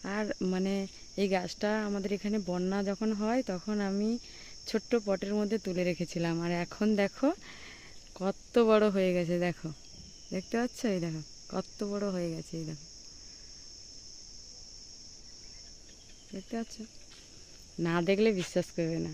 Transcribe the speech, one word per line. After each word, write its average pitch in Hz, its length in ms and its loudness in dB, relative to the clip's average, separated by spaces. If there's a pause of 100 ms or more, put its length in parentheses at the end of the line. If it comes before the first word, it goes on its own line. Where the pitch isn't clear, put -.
(140)
আর 214 100 2 (280)
মানে, 190 220 2 (480)
এই 202 120 4
গাছটা 180 360 0 (180)
আমাদের 202 280 0
এখানে 208 220 0 (120)
বন্যা 185 280 2 (120)
যখন 214 200 2 (100)
হয়, 226 200 4 (120)
তখন 208 240 0 (140)
আমি 202 200 2 (600)
ছোট্ট - 200 0 (160)
পটের 196 320 2
মধ্যে 208 280 2
তুলে 180 240 2
রেখেছিলাম। 170 440 0 (100)
আর 175 80 0 (120)
এখন - 240 2 (140)
দেখো, 202 260 2 (920)
কত - 340 -2 (160)
বড় 214 140 10 (100)
হয়ে 185 220 6
গেছে, 175 180 2 (120)
দেখো, 165 220 -2 (640)
দেখতে 185 280 -2
পাচ্ছ? 247 200 -2 (140)
এই 180 100 2
দেখো, 160 180 -2 (300)
কত - 260 -4 (140)
বড় 202 220 0
হয়ে 175 200 0
গেছে। 160 260 -8
এই 160 100 -4
দেখো, 151 160 -10 (3500)
দেখতে 196 260 -8
পাচ্ছ? - 180 -6 (1120)
না 170 80 2 (140)
দেখলে 202 200 6 (120)
বিশ্বাস 175 260 0 (100)
করবে 165 300 0
না। 160 80 -6